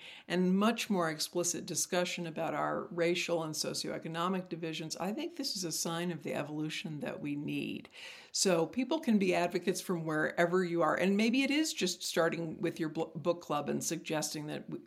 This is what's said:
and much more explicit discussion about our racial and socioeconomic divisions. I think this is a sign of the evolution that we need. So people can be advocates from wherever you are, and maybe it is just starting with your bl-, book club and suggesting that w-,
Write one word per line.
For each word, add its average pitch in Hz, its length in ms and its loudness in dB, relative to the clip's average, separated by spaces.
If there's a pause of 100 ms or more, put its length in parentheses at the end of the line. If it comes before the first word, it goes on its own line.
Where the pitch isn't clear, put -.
(260)
and 180 320 4
much 226 320 2
more 175 200 2
explicit 175 540 -2
discussion 180 640 -2
about 160 260 -2
our 151 380 -2
racial 170 540 2
and 156 100 -4
socioeconomic 165 960 -2
divisions. 160 480 -6
I 185 160 -2
think 349 240 -6
this - 180 -4
is 190 80 -6
a 165 80 -2
sign 170 400 -2
of 151 140 -6
the - 100 -4
evolution 151 680 -4
that - 200 -6
we 147 160 -4
need. 147 540 -4 (420)
So 165 340 4
people 262 320 0
can 233 200 4
be 180 180 4
advocates 175 440 2
from 170 240 -2
wherever 170 600 4
you 170 180 2
are, 151 140 6
and 196 200 4
maybe 240 280 4
it 269 60 2
is 311 220 2
just - 300 -2
starting 165 580 0
with 165 200 -2
your 160 80 0
bl-, 160 260 -4
book 170 260 0
club 147 280 -2
and 143 140 -2
suggesting 156 680 -4
that 147 200 -8
w-, - 180 -8